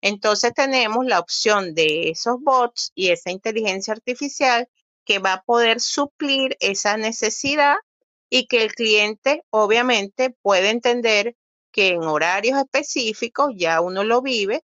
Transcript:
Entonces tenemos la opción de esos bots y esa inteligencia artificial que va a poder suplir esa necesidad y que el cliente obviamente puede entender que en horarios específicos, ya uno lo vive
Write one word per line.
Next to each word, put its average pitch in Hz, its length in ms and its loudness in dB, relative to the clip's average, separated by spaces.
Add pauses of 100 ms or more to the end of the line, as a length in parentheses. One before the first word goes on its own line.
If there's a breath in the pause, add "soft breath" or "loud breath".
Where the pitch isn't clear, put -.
Entonces 208 520 0
tenemos 254 500 0
la 214 140 2
opción 190 560 -2
de 160 340 0
esos 233 320 -4
bots 254 540 0
y 180 140 -2
esa 175 200 -2
inteligencia 202 640 -4
artificial 247 720 -2 (380)
que 202 140 0
va 190 140 0
a 190 100 -6
poder 233 360 2
suplir 269 800 -2
esa 196 380 -2
necesidad 277 800 0 (540)
y 247 180 0
que 226 160 2
el 220 100 -2
cliente 220 800 0
obviamente 220 880 2
puede 196 280 2
entender 233 680 0 (360)
que 196 180 2
en 175 140 -2
horarios 175 540 0
específicos, 269 1000 -2
ya 165 260 0
uno 185 220 -2
lo 233 180 2
vive 247 460 -4